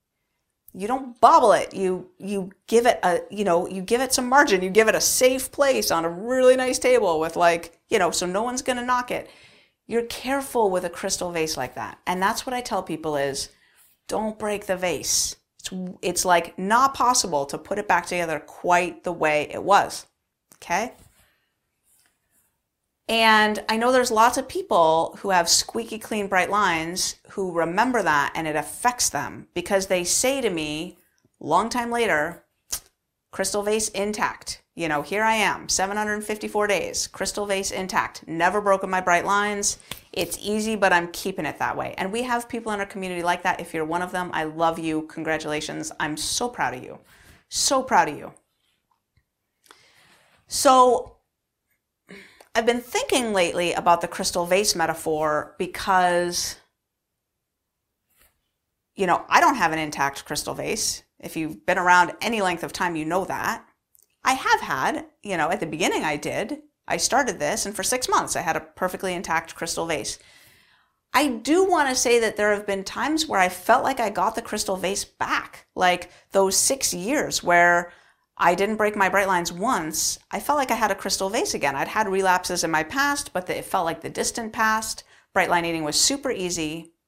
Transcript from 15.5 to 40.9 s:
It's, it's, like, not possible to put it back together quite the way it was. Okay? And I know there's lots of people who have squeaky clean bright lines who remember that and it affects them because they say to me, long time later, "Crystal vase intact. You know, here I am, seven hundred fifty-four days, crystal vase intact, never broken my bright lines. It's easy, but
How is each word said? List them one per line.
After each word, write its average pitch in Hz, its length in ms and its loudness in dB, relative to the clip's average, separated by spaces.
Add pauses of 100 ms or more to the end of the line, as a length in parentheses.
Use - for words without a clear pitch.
It's, - 100 -10 (320)
it's, 175 240 -2
like, 175 320 2
not 233 360 2
possible 214 540 0
to 151 100 -8
put 196 200 -6
it 202 120 -4
back 175 160 2
together 165 340 -2
quite 175 640 0
the 180 80 -4
way 156 400 0
it - 120 -8
was. 180 420 4 (500)
Okay? 208 380 -6 (2250)
And 214 580 4
I 220 80 -2
know 240 160 2
there's 247 200 2
lots 226 260 4
of 262 100 -4
people 165 720 2
who 196 120 -2
have 175 180 2
squeaky 220 500 -2
clean 214 280 -6
bright 185 220 2
lines 180 680 0 (140)
who 190 200 -4
remember 196 500 2
that 151 340 2
and 160 120 -4
it 151 80 -2
affects 240 540 -2
them - 440 -8
because 196 340 -2
they 180 180 0
say 269 340 0
to 233 100 0
me, 156 480 -6 (400)
long 175 300 0
time 240 240 -4
later, 175 540 0 (840)
"Crystal 202 320 -4
vase 214 260 -2
intact. - 720 -6 (140)
You 165 120 -4
know, 147 140 -2
here 202 220 -4
I 220 100 2
am, 185 340 0
seven 196 300 -2
hundred 214 260 -2
fifty-four 214 440 -2
days, 175 400 -2
crystal 202 380 -6
vase 196 260 -2
intact, 180 580 -4
never 180 320 0
broken 196 280 0
my 185 120 -2
bright 175 240 2
lines. 202 520 0 (360)
It's - 280 -6
easy, 214 360 -2
but 190 160 4